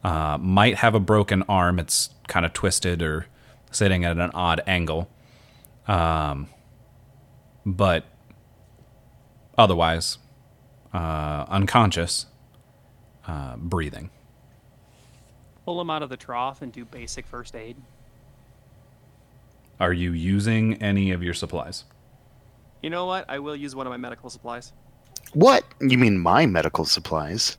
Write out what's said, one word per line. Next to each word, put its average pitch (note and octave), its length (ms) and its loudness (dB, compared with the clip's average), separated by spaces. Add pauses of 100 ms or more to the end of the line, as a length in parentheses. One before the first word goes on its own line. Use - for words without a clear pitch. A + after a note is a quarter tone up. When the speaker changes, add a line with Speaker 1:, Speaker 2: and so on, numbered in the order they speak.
Speaker 1:
Uh, D#2 360 0
might F#2+ 360 4
have A2 200 4
a G#2+ 40 4
broken G2 500 4
arm. F2+ 300 2
It's - 300 -2 (180)
kinda E2+ 220 0
twisted F2 520 0
or D#2+ 260 -2 (440)
sitting F#2 340 2
at E2+ 120 0
an F2 160 0
odd E2+ 340 0
angle. E2+ 420 0 (800)
Um, D#2+ 600 0 (1160)
but F#2 400 2 (1500)
otherwise, E2+ 640 2 (720)
uh, D2+ 560 -4
unconscious, G2 800 2 (1000)
uh, C#2 300 -10
breathing. E2 520 -6 (1600)
Speaker 2:
Pull F3 160 -6
him E3+ 80 -6
out D#3 120 -4
of C#3+ 80 -8
the B2+ 60 -10
trough B2+ 460 -8
and B2+ 100 -12
do A#2+ 140 -16
basic B2 400 -14
first B2 300 -16
aid. A2+ 200 -16 (2000)
Speaker 1:
Are F2 100 4
you F2 220 -2
using G2+ 680 0
any G2 300 2
of F2 100 -4
your F2 120 -4
supplies? E2 500 -8 (1000)
Speaker 2:
You D#3 80 -8
know F3 160 -4
what? F#3 240 -4
I C#3 100 -8
will D3 160 -10
use C#3 200 -12
one C3 100 -8
of B2+ 60 -8
my B2 60 -10
medical A#2+ 320 -14
supplies. A#2+ 420 -14 (640)
Speaker 3:
What? A#3 320 6 (160)
You B2+ 160 2
mean A2 220 6
my F#2+ 260 4
medical D#2+ 400 0
supplies? D#2 720 -2